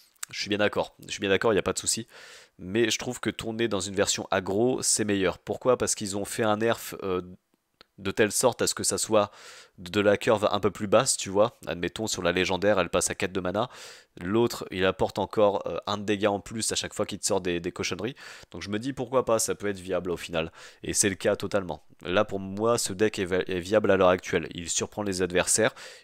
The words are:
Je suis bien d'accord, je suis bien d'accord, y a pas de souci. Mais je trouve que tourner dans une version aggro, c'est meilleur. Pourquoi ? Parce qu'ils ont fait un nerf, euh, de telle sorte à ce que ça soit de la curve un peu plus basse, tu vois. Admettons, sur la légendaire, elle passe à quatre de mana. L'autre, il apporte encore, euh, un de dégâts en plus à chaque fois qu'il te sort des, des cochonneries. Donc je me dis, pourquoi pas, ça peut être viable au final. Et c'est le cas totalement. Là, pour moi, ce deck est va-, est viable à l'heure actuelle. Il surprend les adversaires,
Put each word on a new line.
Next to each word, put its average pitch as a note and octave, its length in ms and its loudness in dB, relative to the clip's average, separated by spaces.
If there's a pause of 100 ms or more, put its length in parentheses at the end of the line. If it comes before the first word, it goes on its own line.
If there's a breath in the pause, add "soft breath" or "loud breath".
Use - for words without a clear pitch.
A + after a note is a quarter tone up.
(320 loud breath)
Je - 80 -8
suis - 100 -6
bien G2+ 80 0
d'accord, G2+ 380 0 (100)
je F2 60 -14
suis - 80 -8
bien G2+ 100 0
d'accord, G2 240 4
y F#2 60 4
a - 20 4
pas F#2 120 0
de - 40 -10
souci. - 300 -2 (500 loud breath)
Mais G#2 320 0
je - 80 0
trouve - 220 -8
que A2 100 -4
tourner A2+ 380 -2
dans G#2 120 -2
une G2 140 -6
version G2 380 0
aggro, G2 500 2
c'est - 220 0
meilleur. G2 340 2
Pourquoi ? B2 400 0
Parce G#2 160 0
qu'ils G2+ 240 -6
ont G2 80 -4
fait - 160 -4
un G#2+ 160 2
nerf, A2+ 460 -2
euh, F#2 180 -2 (760)
de G2 140 -4
telle G#2 200 4
sorte - 300 2
à F#2+ 60 4
ce - 60 0
que G2+ 100 -6
ça F#2+ 140 0
soit G2+ 320 2 (480 loud breath)
de F#2 220 -2
la G2+ 160 6
curve G#2 340 2
un G2+ 120 0
peu G#2+ 100 2
plus G#2 160 -6
basse, A2 300 4
tu - 120 -8
vois. G#2 280 2 (100)
Admettons, F2 400 -4
sur - 140 -4
la F2 100 4
légendaire, F#2 480 2
elle F2 100 0
passe F2+ 200 2
à - 60 -6
quatre F#2 180 -4
de F#2+ 80 -2
mana. F#2+ 280 -2 (520 loud breath)
L'autre, A2+ 500 0
il F#2 140 0
apporte F#2+ 340 0
encore, G2+ 480 2
euh, E2+ 180 -4
un G#2 120 -2
de G#2 60 -8
dégâts G#2 240 2
en G2+ 120 0
plus A2 320 -6
à F#2 40 -4
chaque - 180 -4
fois G#2 120 -4
qu'il G2 140 -8
te - 60 -6
sort F#2+ 160 0
des, F2 180 -2
des F2 140 -4
cochonneries. F#2+ 420 -6 (360 loud breath)
Donc F2 100 -12
je G2 80 -10
me G#2 100 -2
dis, C3 140 -6
pourquoi B2+ 320 0
pas, A2+ 120 4
ça F#2+ 160 -2
peut G2+ 140 -6
être G2+ 120 -4
viable F2+ 320 -2
au E2+ 60 -2
final. E2 360 -4 (280 loud breath)
Et E2 120 -4
c'est - 160 2
le F#2 60 -2
cas G#2 200 2
totalement. F#2 480 -4 (200)
Là, F#2+ 200 2
pour G2 160 -4
moi, G#2 380 0
ce - 160 -4
deck G#2+ 260 0
est G2 60 -2
va-, F#2 220 0
est F#2 120 -4
viable G2+ 320 2
à F#2+ 60 6
l'heure F#2 120 6
actuelle. F2+ 440 0
Il E2+ 160 -8
surprend - 340 -4
les F#2+ 180 -4
adversaires, F2+ 540 2 (280 loud breath)